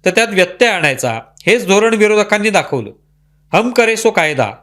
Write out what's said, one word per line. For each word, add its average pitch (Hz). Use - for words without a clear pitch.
तर 185
त्यात 220
व्यत्यय 185
आणायचा, 135
हेच 202
धोरण 208
विरोधकांनी 208
दाखवलं. 143
हम 220
करे 226
सो 220
कायदा 151